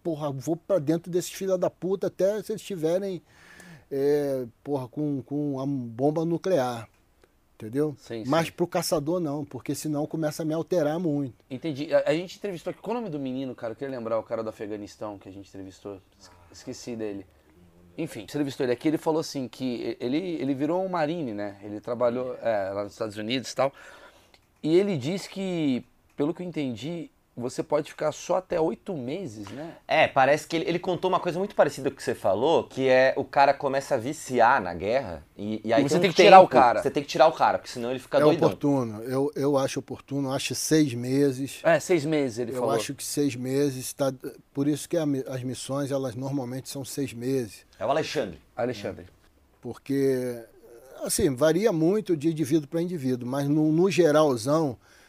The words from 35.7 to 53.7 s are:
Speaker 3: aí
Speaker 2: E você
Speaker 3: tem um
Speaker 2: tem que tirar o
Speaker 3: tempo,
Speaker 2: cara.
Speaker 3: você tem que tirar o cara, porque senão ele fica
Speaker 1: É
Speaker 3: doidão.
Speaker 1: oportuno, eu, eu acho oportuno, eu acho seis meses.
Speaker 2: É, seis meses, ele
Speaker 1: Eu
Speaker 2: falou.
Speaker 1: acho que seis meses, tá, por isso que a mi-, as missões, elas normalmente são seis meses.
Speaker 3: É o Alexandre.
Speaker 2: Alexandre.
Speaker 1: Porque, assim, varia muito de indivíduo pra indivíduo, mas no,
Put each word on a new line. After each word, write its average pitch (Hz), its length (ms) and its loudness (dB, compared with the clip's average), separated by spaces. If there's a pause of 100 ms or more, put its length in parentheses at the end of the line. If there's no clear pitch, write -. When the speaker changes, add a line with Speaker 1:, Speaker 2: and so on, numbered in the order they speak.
Speaker 3:
aí 117 140 6
Speaker 2:
E - 20 0
você 139 40 0
Speaker 3:
tem 160 80 4
um - 20 4
Speaker 2:
tem 185 100 4
que 185 120 6
tirar 185 160 12
o 185 100 10
Speaker 3:
tempo, - 20 -6
Speaker 2:
cara. 123 300 6
Speaker 3:
você 139 100 0
tem 147 100 -2
que 143 60 -10
tirar 156 200 6
o 165 40 6
cara, 110 260 2
porque - 140 -12
senão 120 200 -6
ele 131 80 -4
fica - 180 -2
Speaker 1:
É 143 40 6
Speaker 3:
doidão. 151 280 4
Speaker 1:
oportuno, 123 540 0
eu, 135 340 -2
eu 139 200 0
acho 135 220 -2
oportuno, 139 480 -6
eu 131 60 -2
acho 135 200 -4
seis 151 400 2
meses. 131 720 -2
Speaker 2:
É, 160 160 4
seis 165 240 0
meses, 139 360 -2
ele 120 120 -4
Speaker 1:
Eu 131 80 -8
Speaker 2:
falou. 123 120 0
Speaker 1:
acho 113 220 -2
que - 120 -12
seis 139 320 -2
meses, 131 560 -2
tá, 135 200 -2 (400)
por 139 140 -2
isso 147 220 -2
que 170 80 -2
a 156 80 0
mi-, 135 200 -2
as 131 160 -8
missões, 131 500 -6
elas 135 240 -2
normalmente 131 520 -6
são 139 160 -10
seis 123 300 -6
meses. 120 520 -4 (140)
Speaker 3:
É 95 60 -4
o 120 40 0
Alexandre. 135 480 -2 (160)
Speaker 2:
Alexandre. 104 520 -6 (560)
Speaker 1:
Porque, 127 840 -2 (600)
assim, 185 300 2
varia 160 380 4
muito 175 460 2
de 147 120 0
indivíduo 151 380 0
pra 170 140 -2
indivíduo, 131 480 -2
mas 143 180 -2
no, 156 240 4